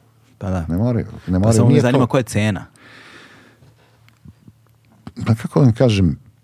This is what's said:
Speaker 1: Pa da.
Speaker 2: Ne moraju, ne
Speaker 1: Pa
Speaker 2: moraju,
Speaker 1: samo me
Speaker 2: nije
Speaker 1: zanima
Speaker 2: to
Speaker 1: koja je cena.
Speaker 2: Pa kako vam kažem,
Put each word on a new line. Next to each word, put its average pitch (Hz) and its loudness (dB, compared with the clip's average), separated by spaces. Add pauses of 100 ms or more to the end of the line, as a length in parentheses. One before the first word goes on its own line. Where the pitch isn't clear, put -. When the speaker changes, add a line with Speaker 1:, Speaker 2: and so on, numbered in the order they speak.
(380)
Speaker 1:
Pa 95 -10
da. 92 -6
Speaker 2:
Ne 82 -4
moraju, 117 -2 (120)
ne - -20
Speaker 1:
Pa 92 -2
Speaker 2:
moraju, 110 2
Speaker 1:
samo 107 4
me 120 4
Speaker 2:
nije - 4
Speaker 1:
zanima 127 2
Speaker 2:
to 123 0
Speaker 1:
koja 143 0
je 127 0
cena. 104 -4 (2500)
Speaker 2:
Pa 113 0
kako - -4
vam 131 4
kažem, 98 0 (240)